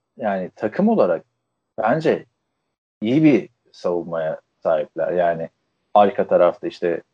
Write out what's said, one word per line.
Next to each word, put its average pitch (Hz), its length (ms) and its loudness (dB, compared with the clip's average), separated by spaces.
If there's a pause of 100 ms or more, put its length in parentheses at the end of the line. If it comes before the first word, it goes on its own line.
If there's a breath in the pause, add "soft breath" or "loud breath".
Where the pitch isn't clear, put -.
(160)
yani 98 400 -4
takım 113 320 -2
olarak 104 360 0 (540)
bence 123 480 0 (720)
iyi 127 240 2
bir 127 240 4 (240)
savunmaya 82 680 -6 (220)
sahipler. 80 500 -2
Yani 85 380 -2 (440)
arka 101 320 2
tarafta 90 400 2
işte 85 360 -4 (120)